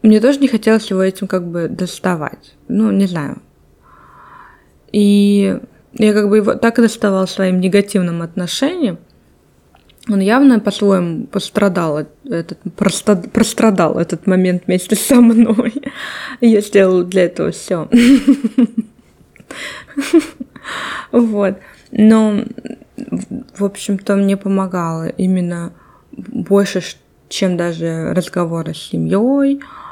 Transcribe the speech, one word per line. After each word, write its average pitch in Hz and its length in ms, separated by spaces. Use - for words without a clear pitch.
мне 214 200
тоже 277 180
не 277 80
хотелось 220 420
его 190 140
этим 190 240
как 185 180
бы 170 220
доставать. - 880
Ну, 208 220
не 196 160
знаю. 160 340
И 202 680
я 214 200
как 208 160
бы 214 80
его 208 160
так 226 260
и - 20
доставала 202 440
своим 185 340
негативным 185 640
отношением. 185 760
Он 196 120
явно 240 380
по-своему 190 680
пострадал 180 720
от-, - 280
этот, 175 340
простад-, 196 520
прострадал 190 680
этот 170 260
момент 185 400
вместе 185 300
со - 200
мной, 233 580
<laughs> - 340
я 220 200
сделала 185 420
для 185 220
этого 175 260
всё. 165 420
<laughs> 247 40
Вот. 208 440
Но, 214 520
в 202 80
общем-то, 196 520
мне 196 200
помогало 180 720
именно 175 640
больше, 190 680
ш-, - 160
чем 185 260
даже 165 580
разговоры 165 600
с - 40
семьёй, 254 840